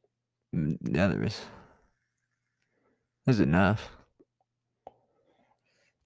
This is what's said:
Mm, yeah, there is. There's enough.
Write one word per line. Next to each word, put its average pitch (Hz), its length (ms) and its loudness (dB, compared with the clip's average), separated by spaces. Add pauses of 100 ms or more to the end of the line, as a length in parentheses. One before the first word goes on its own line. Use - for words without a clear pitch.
(560)
Mm, 76 260 -2
yeah, 78 260 0
there 52 160 -2
is. - 160 -6 (1900)
There's 120 140 4
enough. 90 500 2 (2250)